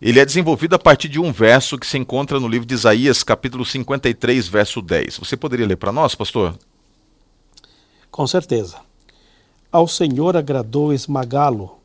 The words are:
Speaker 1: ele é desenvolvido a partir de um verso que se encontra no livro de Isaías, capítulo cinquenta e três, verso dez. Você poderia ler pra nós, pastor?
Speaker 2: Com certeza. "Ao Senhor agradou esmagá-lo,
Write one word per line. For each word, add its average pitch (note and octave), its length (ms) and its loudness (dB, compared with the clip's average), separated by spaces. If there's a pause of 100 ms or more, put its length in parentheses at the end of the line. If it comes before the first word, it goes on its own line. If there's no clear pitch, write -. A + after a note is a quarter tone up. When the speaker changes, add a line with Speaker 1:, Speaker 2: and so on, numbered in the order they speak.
Speaker 1:
ele A#2 180 4
é C#3 60 8
desenvolvido D#3+ 500 0
a E3 40 0
partir E3+ 280 4
de D3 120 -4
um E3+ 120 0
verso B2 460 4
que - 100 -10
se C#3+ 100 -4
encontra C3+ 400 -2
no B2 120 -2
livro A#2+ 180 -2
de C3 60 -4
Isaías, A#2 500 4
capítulo B2 400 -4
cinquenta C3+ 460 -4
e A#2 40 0
três, A#2+ 320 0
verso G#2 360 -2
dez. E2 360 -4
Você - 200 -8
poderia B2 300 -4
ler F#2 100 -2
pra G2+ 160 -6
nós, D3 220 0
pastor? F#2+ 440 -4 (1500)
Speaker 2:
Com C#3+ 180 -4
certeza. A#2 520 -2 (920)
"Ao E3+ 160 4
Senhor D#3+ 480 0
agradou C#3+ 560 -2
esmagá-lo, C3 920 -2